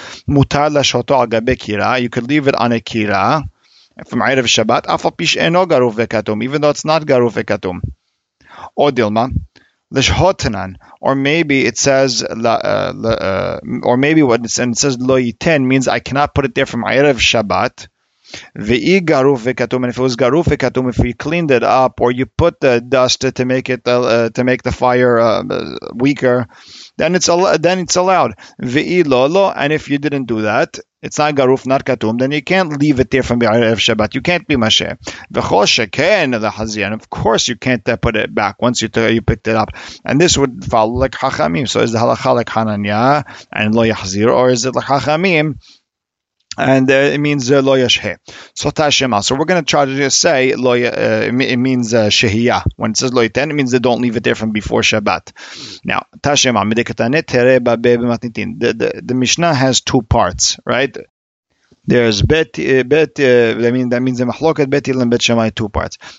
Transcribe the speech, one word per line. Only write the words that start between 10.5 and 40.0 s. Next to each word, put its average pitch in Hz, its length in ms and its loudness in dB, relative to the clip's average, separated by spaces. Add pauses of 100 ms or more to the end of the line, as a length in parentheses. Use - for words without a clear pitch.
Or 135 160 0
maybe 139 500 2
it 120 120 -2
says, 135 520 2
la-, 113 260 -2
uh, 98 400 -2
la-, 107 160 -4
uh, 95 480 -4 (240)
or 123 140 2
maybe 151 260 4
what 120 200 2
it's, - 160 -4
and 123 140 -2
it 107 40 -8
says 131 220 -2
lo 131 200 2
yiten 127 460 0
means 131 220 2
I 120 120 0
cannot 143 360 -2
put 139 100 0
it 123 100 -6
there 135 100 0
from 120 180 -6
Erev 127 320 2
Shabbat. 107 720 -2 (680)
Ve'i 135 440 2
garuf 143 380 2
ve'katum, 127 440 -2
and 123 40 0
if 120 100 -6
it 123 40 -2
was 127 140 0
garuf 131 300 2
ve'katum, 127 420 0
if 120 100 -6
we 120 140 0
cleaned 156 400 -2
it 120 120 4
up, 123 360 2
or 120 120 2
you 127 140 -2
put 165 360 -2
the 123 180 4
dust 127 420 0
to, 131 120 -2
to 127 100 -2
make 127 260 -2
it, 123 160 -4
uh, 123 160 2
uh, 117 280 2
to 123 160 -2
make 127 180 0
the 123 80 -2
fire, 123 480 2
uh, 107 240 2 (500)
weaker, 127 540 0 (480)
then 160 180 0
it's 185 140 0
al-, 175 300 2
then 175 220 0
it's 175 180 -4
allowed. 180 380 2 (260)
Ve'i 151 440 0
lo 131 200 2
lo, 190 260 2
and 143 220 -2
if 151 160 -4
you 143 80 -2
didn't 143 300 -4
do 110 160 -2
that, 117 360 -2 (220)
it's - 160 -12
not 151 180 0
garuf, 131 300 2
not 131 180 0
katum, 117 360 -2
then 131 120 0
you 147 100 -2
can't 165 380 -2
leave 143 220 2
it 127 100 -2
there 131 120 2
from 120 180 0
Erev 113 340 2
Shabbat. 107 380 0
You 135 80 -6
can't 175 260 -2
be 151 80 0
mashe. 110 420 -2 (360)
V'chol 165 320 0
sheken 143 760 0
lehazir, 107 460 -4
and 101 80 -4
of 110 160 -12
course - 400 -2
you 117 80 -6
can't, 123 320 -2
uh, 117 80 0
put 113 180 -2
it - 180 -2
back 104 280 -2
once 120 200 0
you 113 60 -2
t-, 113 220 0
you 113 120 2
picked 110 280 -2
it 110 80 0
up. 110 140 -2 (340)